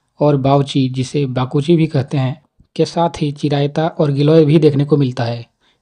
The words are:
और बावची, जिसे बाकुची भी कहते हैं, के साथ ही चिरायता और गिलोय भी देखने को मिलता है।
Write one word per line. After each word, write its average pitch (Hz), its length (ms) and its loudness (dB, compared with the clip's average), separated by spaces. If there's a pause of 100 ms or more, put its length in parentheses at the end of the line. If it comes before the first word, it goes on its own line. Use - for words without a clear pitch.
(200)
और 143 180 2
बावची, 135 520 0
जिसे 131 380 -4
बाकुची 131 480 -2
भी 160 120 2
कहते 147 300 -4
हैं, 131 240 -4 (340)
के 160 100 0
साथ 170 360 -4
ही 147 100 -4
चिरायता 147 580 -2
और 151 220 -2
गिलोय 147 340 4
भी 151 140 4
देखने 143 260 2
को 147 120 2
मिलता 127 260 -2
है। 117 220 -8 (360)